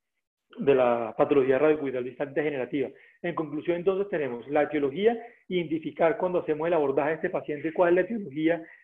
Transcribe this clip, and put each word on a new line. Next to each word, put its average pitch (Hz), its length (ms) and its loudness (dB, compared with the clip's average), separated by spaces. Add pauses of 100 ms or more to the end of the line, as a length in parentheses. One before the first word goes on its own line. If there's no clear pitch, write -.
(580)
de 139 180 4
la 120 420 2
patología 135 400 4
radicubital 139 460 2
distal 135 300 -8
degenerativa. 139 560 -2 (320)
En 170 140 -4
conclusión, 156 420 -4
entonces, 190 320 0
tenemos 127 400 -4
la 147 140 2
etiología, 151 540 0 (300)
identificar 160 720 -2
cuando 180 220 0
hacemos 156 280 -2
el 175 60 2
abordaje 147 360 2
de 160 60 -2
este 180 140 -4
paciente 151 440 -6
cuál 180 160 4
es 175 60 6
la 185 60 4
etiología 165 600 -2 (200)